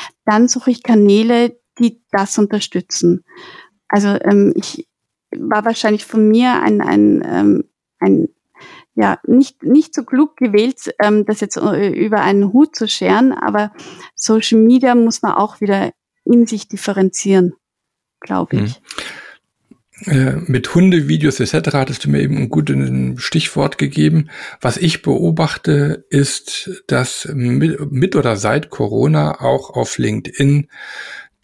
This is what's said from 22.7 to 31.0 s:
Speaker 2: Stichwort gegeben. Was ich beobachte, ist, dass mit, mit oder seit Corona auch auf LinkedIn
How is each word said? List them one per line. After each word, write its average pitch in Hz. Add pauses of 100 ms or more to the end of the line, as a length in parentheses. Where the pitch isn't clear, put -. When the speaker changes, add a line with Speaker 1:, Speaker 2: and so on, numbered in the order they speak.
Speaker 2:
Stichwort -
gegeben. 151 (300)
Was 123
ich 170
beobachte, 160
ist, -
dass 131
mit, 143
mit 143
oder 123
seit 110
Corona 143
auch 131
auf -
LinkedIn 123 (760)